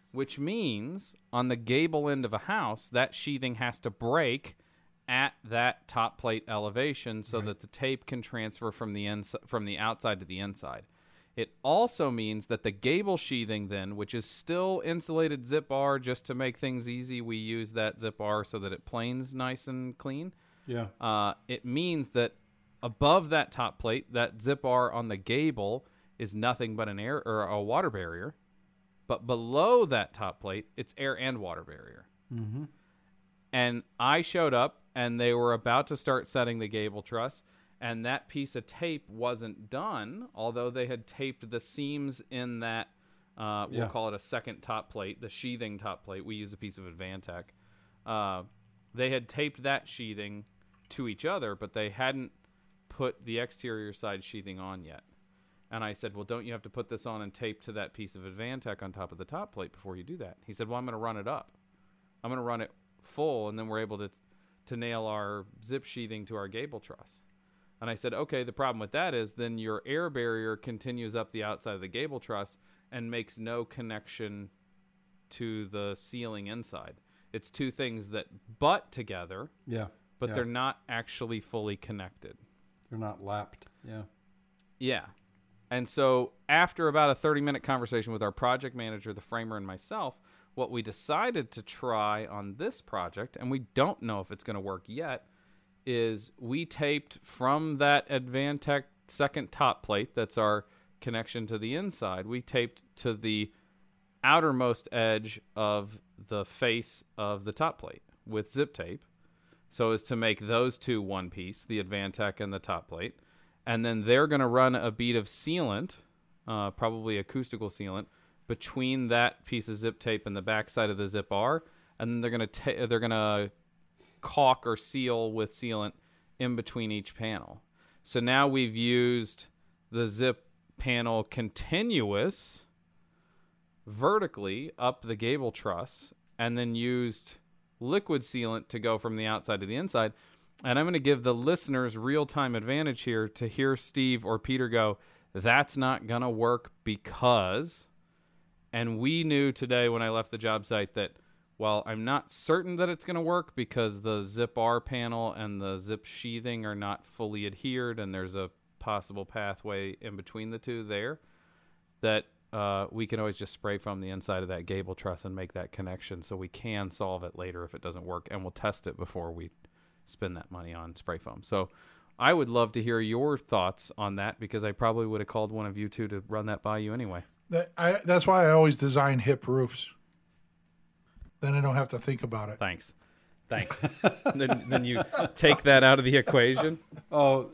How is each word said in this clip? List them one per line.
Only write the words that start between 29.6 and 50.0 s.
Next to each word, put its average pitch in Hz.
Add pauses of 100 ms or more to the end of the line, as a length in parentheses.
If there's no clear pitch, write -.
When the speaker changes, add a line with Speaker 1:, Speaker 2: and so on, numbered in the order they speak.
Speaker 1:
that 120
top -
plate, 98 (100)
it's -
air 135
and 127
water 85
barrier. 58 (260)
Speaker 2:
Mm-hmm. 117 (880)
Speaker 1:
And 123 (160)
I 139
showed 160
up, 123 (120)
and 120
they 120
were 120
about 120
to 147
start 131
setting 120
the 110
gable 104
truss, 120 (380)
and 117
that 127
piece 139
of 120
tape 165
wasn't 110
done, 160
although 120
they 123
had 120
taped 131
the 117
seams 143
in 123
that, 113 (480)
uh, 107
we'll 123
Speaker 2:
Yeah. 113
Speaker 1:
call 113
it 104
a 101
second -
top 107
plate, 101
the 117
sheathing 113
top 98
plate. 95
We 107
use 104
a 104
piece 101
of 95
Advantech. 90 (640)
Uh, 101 (500)
they 127
had 127
taped 147
that 139
sheathing 104 (460)